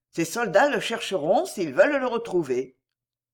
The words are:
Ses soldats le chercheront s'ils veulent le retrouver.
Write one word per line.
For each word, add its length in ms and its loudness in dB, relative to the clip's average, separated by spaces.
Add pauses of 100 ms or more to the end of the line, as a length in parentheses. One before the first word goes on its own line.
(120)
Ses 120 -2
soldats 440 2
le 120 -2
chercheront 640 -2
s'ils 280 -6
veulent 240 4
le 80 -2
retrouver. 720 -2 (580)